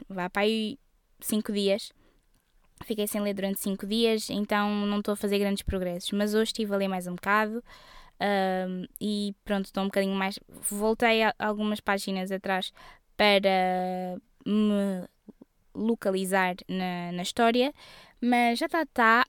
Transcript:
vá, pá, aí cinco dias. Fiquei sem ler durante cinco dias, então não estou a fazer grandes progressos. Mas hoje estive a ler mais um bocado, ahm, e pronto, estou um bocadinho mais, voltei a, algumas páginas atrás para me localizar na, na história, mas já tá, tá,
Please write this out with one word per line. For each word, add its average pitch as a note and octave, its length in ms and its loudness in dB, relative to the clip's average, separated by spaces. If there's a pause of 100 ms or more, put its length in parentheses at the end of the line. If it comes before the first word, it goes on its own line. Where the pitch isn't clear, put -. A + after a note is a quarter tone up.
vá, F#3 220 -6
pá, G3+ 120 -2
aí A3 360 0 (420)
cinco G#3+ 320 -2
dias. G3+ 400 0 (920)
Fiquei G#3 220 -2
sem G#3 140 -4
ler G3+ 120 -2
durante G3 260 -4
cinco G3 260 -4
dias, A3 440 0
então G#3 560 0
não G#3 140 0
estou G#3 140 -2
a - 20 0
fazer G3+ 240 0
grandes G3 240 0
progressos. F3+ 480 -4
Mas G#3 220 0
hoje A3 120 2
estive G#3 280 -4
a G3 40 2
ler G3 100 0
mais F3+ 200 -4
um F3+ 80 -6
bocado, G#3+ 480 0 (560)
ahm, F#3 680 0 (160)
e G#3 420 -2
pronto, G3 220 -2
estou - 180 -4
um G3 40 0
bocadinho G3 280 0
mais, G3 240 -4 (300)
voltei A3 540 2
a, G#3+ 140 2
algumas G#3 440 -2
páginas F#3+ 500 -2
atrás F#3+ 400 -2 (460)
para F#3 1000 2 (280)
me G3+ 600 2 (680)
localizar F#3+ 800 0 (120)
na, F3+ 440 -4
na F3 100 -4
história, A#3+ 520 2 (480)
mas A#3+ 380 2
já E4 100 -2
tá, D#4+ 160 0
tá, A#3 440 6